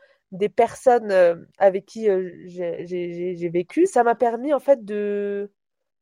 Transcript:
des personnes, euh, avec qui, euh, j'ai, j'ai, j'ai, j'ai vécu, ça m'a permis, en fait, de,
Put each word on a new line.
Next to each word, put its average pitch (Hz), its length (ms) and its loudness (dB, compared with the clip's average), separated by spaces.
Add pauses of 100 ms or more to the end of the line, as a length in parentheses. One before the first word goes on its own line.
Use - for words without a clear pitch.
(320)
des 196 180 -4
personnes, 226 600 0
euh, 175 240 4 (220)
avec 196 280 2
qui, 220 240 -2
euh, 185 220 0 (140)
j'ai, 175 420 -8
j'ai, 175 260 -6
j'ai, 175 240 -6
j'ai 170 120 -4
vécu, 185 360 0
ça 247 180 2
m'a 233 120 2
permis, 240 380 -2
en 262 60 0
fait, 262 260 2
de, 202 640 -6 (500)